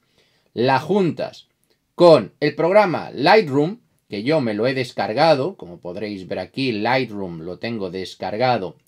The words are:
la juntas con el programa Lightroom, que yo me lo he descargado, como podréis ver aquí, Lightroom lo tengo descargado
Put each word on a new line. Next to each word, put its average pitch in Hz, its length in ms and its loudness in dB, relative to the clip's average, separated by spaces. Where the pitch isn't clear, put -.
la 127 240 2
juntas 175 720 -2
con 156 460 6
el 147 160 0
programa 165 560 2
Lightroom, 156 720 2
que 104 140 -8
yo 147 180 0
me 110 140 -2
lo 107 100 -2
he 135 80 0
descargado, 131 800 0
como 87 240 -18
podréis 95 480 -10
ver 95 120 -6
aquí, 127 320 -4
Lightroom 104 720 -4
lo 87 180 -12
tengo 110 320 -8
descargado 95 840 -4